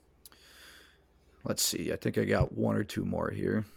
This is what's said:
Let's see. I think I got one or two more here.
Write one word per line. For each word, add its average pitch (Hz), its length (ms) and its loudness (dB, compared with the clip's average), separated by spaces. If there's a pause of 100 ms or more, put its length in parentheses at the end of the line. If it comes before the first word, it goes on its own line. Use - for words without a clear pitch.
(1400)
Let's - 180 -2
see. 80 320 0
I - 40 -2
think - 200 -2
I 110 80 4
got 101 280 2
one 110 220 2
or 107 80 0
two 101 220 -4
more 82 240 -2
here. 101 360 0 (120)